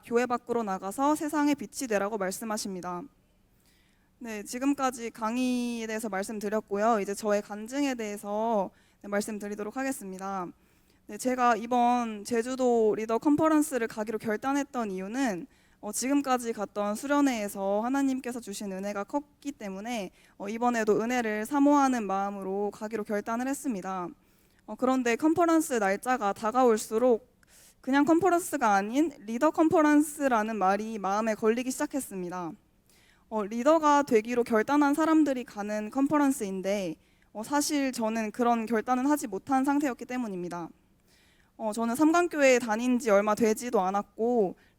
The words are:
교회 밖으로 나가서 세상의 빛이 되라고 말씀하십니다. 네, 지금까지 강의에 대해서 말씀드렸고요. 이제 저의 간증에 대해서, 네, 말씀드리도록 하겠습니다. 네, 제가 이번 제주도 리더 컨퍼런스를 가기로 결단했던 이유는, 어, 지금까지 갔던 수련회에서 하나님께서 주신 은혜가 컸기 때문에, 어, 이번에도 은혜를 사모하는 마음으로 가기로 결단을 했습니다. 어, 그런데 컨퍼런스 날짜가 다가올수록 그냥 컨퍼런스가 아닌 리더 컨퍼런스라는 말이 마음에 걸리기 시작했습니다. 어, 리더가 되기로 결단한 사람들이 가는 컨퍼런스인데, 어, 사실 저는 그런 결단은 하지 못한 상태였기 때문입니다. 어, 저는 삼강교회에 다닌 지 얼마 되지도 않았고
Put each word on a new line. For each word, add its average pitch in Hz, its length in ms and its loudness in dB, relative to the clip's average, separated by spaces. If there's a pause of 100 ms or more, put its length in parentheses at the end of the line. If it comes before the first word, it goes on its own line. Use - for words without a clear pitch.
교회 240 220 0
밖으로 240 380 -4
나가서 202 520 -2
세상의 294 400 0
빛이 254 320 -10
되라고 208 300 0
말씀하십니다. 190 880 -6 (1160)
네, 220 240 -10
지금까지 254 680 -2
강의에 240 760 -2
대해서 220 220 -4
말씀드렸고요. 208 920 0
이제 196 140 -4
저의 208 280 0
간증에 247 540 -4
대해서, 208 760 -2 (320)
네, 202 60 -16
말씀드리도록 208 720 -4
하겠습니다. 196 680 -6 (600)
네, 208 100 -14
제가 247 380 2
이번 240 680 0
제주도 240 720 2
리더 220 220 -2
컨퍼런스를 294 720 2
가기로 220 320 -6
결단했던 240 720 -2
이유는, 196 560 -4 (340)
어, 208 100 -10
지금까지 254 640 0
갔던 208 420 -4
수련회에서 214 880 0
하나님께서 262 580 -2
주신 202 320 -10
은혜가 202 340 -6
컸기 - 460 -8
때문에, 202 600 -8 (260)
어, 196 100 -8
이번에도 226 540 2
은혜를 220 460 -2
사모하는 277 580 4
마음으로 196 640 -4
가기로 214 340 -6
결단을 226 420 -4
했습니다. 190 600 -6 (600)
어, 214 80 -10
그런데 254 400 2
컨퍼런스 320 600 4
날짜가 208 580 0
다가올수록 226 920 2 (540)
그냥 277 240 2
컨퍼런스가 339 680 2
아닌 240 360 0 (100)
리더 233 280 0
컨퍼런스라는 294 1080 2
말이 208 420 0
마음에 208 340 -2
걸리기 233 380 0
시작했습니다. 185 800 -6 (800)
어, 214 160 -2
리더가 285 580 4
되기로 240 400 2
결단한 277 500 4
사람들이 302 500 4
가는 214 460 -6
컨퍼런스인데, 208 1080 0 (360)
어, 208 100 -12
사실 285 480 0
저는 220 380 -2
그런 233 380 0
결단은 247 400 0
하지 294 180 0
못한 262 400 -2
상태였기 277 400 0
때문입니다. 180 640 -8 (880)
어, 220 160 -4
저는 233 220 -2
삼강교회에 302 640 4
다닌 240 400 0
지 220 100 -2
얼마 208 260 4
되지도 220 460 0
않았고 208 760 0 (240)